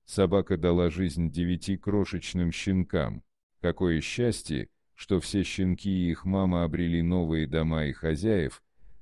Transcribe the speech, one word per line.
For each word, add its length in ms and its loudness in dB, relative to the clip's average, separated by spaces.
Собака 520 2
дала 320 4
жизнь 400 0
девяти 480 -2
крошечным 760 -2
щенкам. 720 -2
Какое 400 2
счастье, 680 -2
что 240 0
все 240 0
щенки 460 -2
и 220 2
их 140 -4
мама 380 2
обрели 380 0
новые 460 0
дома 380 0
и 60 -4
хозяев, 720 -2